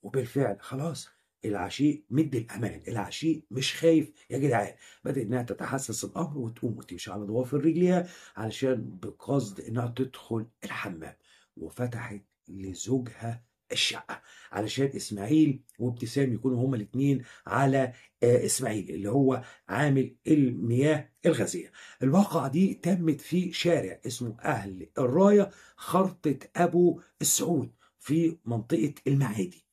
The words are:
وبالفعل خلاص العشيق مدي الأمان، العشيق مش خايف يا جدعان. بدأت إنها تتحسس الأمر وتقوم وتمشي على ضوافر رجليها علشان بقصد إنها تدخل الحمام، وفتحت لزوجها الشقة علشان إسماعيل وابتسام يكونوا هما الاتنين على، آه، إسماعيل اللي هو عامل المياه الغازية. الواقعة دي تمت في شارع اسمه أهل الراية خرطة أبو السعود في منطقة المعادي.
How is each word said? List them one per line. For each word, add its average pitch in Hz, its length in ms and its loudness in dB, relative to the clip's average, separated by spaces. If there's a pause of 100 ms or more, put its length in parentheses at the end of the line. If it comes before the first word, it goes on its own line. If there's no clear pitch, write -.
وبالفعل 123 560 -2
خلاص 135 500 -10 (360)
العشيق 107 640 -2
مدي 143 280 0
الأمان، 95 500 -6
العشيق 127 640 -4
مش 127 220 -4
خايف 160 380 4 (180)
يا 127 80 -4
جدعان. 120 360 0 (320)
بدأت 135 200 -2
إنها 123 180 -2
تتحسس 120 600 -6
الأمر 147 320 -6
وتقوم 117 400 -6
وتمشي - 340 -14
على 104 120 -8
ضوافر 120 340 -2
رجليها 175 500 4 (280)
علشان 113 680 -4
بقصد 104 560 -4
إنها 120 360 -4
تدخل 120 500 -6 (180)
الحمام، 90 520 -10 (420)
وفتحت 117 640 -8 (280)
لزوجها 113 920 -6 (280)
الشقة - 500 -4 (300)
علشان 107 340 -2 (100)
إسماعيل 135 640 2 (200)
وابتسام 123 540 -2
يكونوا 127 320 0
هما 135 100 0
الاتنين 131 480 0 (240)
على، 135 460 2 (300)
آه، 120 220 6
إسماعيل 104 440 -2
اللي 98 200 -4
هو 131 320 2 (280)
عامل 135 460 2 (120)
المياه 135 840 2 (160)
الغازية. 113 460 0 (320)
الواقعة 151 440 2
دي 175 260 2
تمت 170 480 0
في 180 320 -2
شارع 123 540 0
اسمه 120 320 -8
أهل 98 480 -4 (100)
الراية 190 520 6 (260)
خرطة 180 640 0 (160)
أبو 175 440 4 (220)
السعود 139 500 0 (280)
في 165 460 0
منطقة 143 480 0 (140)
المعادي. 139 640 0